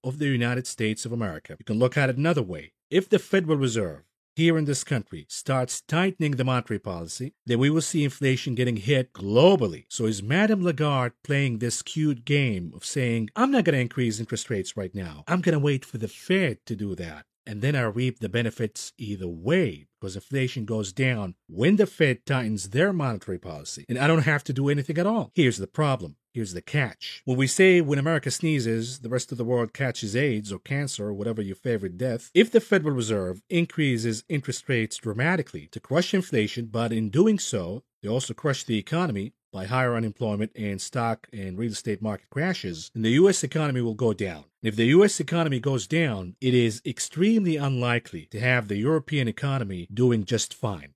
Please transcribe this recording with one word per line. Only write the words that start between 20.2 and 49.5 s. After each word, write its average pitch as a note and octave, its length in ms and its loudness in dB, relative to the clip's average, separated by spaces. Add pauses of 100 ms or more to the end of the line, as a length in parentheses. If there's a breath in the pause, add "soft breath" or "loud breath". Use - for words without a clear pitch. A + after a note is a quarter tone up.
goes G#2 280 -4
down A#2 400 -2 (140)
when F#3+ 300 4
the G3+ 100 6
Fed C#3 360 2
tightens A2 460 -2
their E3+ 240 2
monetary A2+ 460 -4
policy, D2+ 500 -14
and B2 80 -2
I C#3 80 2
don't D#3+ 160 6
have D3 220 2
to C#3 100 -6
do C#3 160 0
anything D3 300 0
at F3+ 80 0
all. A3 260 -2
Here's C3 240 4
the G2 80 -4
problem. B2+ 520 -2 (160)
Here's G2+ 200 -6
the F2 80 -8
catch. - 640 -4
When B2+ 100 0
we C3 120 4
say, F#3 340 6
"When C#3+ 160 2
America D3 320 0
sneezes, B2 720 -2
the A#2 100 -10
rest B2 220 -4
of A#2+ 80 -8
the A#2 60 -2
world A#2+ 280 0
catches A2+ 420 -4
aids A2 360 0
or F#2 80 -8
cancer C3+ 480 -4
or G#2 60 -4
whatever G#2+ 280 -4
your F#2+ 140 -6
favorite G2 420 -4
death," A#2 380 -4
if A3+ 160 6
the A3 100 6
Federal D3+ 320 0
Reserve G#2 560 -2
increases B2+ 800 0
interest C#3 400 -6
rates A2+ 280 0
dramatically A#2 760 -2
to G#2+ 80 -14
crush E3+ 340 0
inflation, A#2+ 540 0
but A2+ 260 -2
in A2 160 0
doing G3 300 2
so, G2 420 -6 (220)
they G2+ 60 -6
also B2 260 -4
crush C#3+ 280 -4
the A2+ 140 -2
economy A#2+ 560 -4 (180)
by F#2+ 140 -8
higher B2 300 0
unemployment A2 600 -4
and G2+ 240 -6
stock A#2 540 -4
and F#2+ 240 -10
real A#2 140 -4
estate G#2 320 -6
market G#2 260 -6
crashes, C#3 640 -6
then A2+ 80 -6
the A2+ 100 4
U D#3+ 160 8
S F#3 160 4
economy C#3+ 380 -2
will A2+ 140 -2
go A2+ 180 2
down. E2+ 300 -6 (180)
And A2+ 80 0
if G#2 60 -4
the A2+ 120 4
U E3+ 160 8
S G3+ 160 2
economy D#3 400 0
goes C3 280 -2
down, A2+ 520 -2
it B2+ 140 2
is A#2 320 4
extremely F#3 720 2
unlikely B2+ 720 -2
to G#2 100 -8
have B2 280 2
the G2+ 100 -2
European C#3+ 500 0
economy A2 640 -4